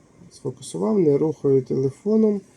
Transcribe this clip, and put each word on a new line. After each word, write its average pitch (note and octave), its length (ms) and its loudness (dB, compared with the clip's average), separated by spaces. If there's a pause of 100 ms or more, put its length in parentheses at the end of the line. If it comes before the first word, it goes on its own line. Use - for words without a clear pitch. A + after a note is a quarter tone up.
(340)
Сфокусував, E3+ 680 -4
не D3 180 4
рухаю C#3+ 440 0
телефоном. G3 800 -2 (160)